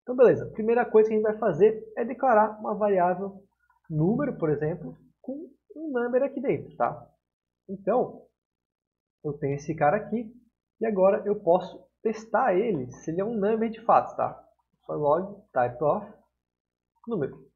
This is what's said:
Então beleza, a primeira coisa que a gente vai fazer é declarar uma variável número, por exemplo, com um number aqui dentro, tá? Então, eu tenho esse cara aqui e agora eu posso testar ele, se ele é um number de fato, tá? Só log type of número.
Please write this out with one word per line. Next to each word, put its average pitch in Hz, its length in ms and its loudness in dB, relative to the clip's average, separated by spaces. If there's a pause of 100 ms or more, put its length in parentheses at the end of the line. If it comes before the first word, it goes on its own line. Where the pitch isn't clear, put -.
Então 254 160 -8
beleza, 202 280 6
a - 60 -14
primeira 233 340 0
coisa 220 220 6
que 220 80 0
a - 20 2
gente 214 80 0
vai 214 120 0
fazer 214 580 2
é - 80 -2
declarar 220 560 2
uma 220 140 -6
variável 190 680 0 (480)
número, 214 480 0
por 160 120 -2
exemplo, 151 480 -4 (240)
com 285 280 -12 (260)
um 311 160 -10
number 247 320 0
aqui 277 180 -4
dentro, 208 340 -4
tá? - 340 -4 (600)
Então, 196 540 -4 (1000)
eu 147 100 -6
tenho 139 220 -4
esse 151 180 -8
cara 156 220 2
aqui 214 380 -6 (480)
e 214 40 -2
agora 202 400 4
eu 202 140 -2
posso - 480 0 (140)
testar 220 520 0
ele, 180 380 0
se - 200 -10
ele 170 100 -2
é 196 40 -2
um 233 100 -6
number 220 340 0
de 220 120 -10
fato, 143 360 2
tá? - 260 -4 (420)
Só 156 80 -8
log 156 480 -2 (120)
type 123 280 -2
of 170 240 0 (1000)
número. 208 480 -6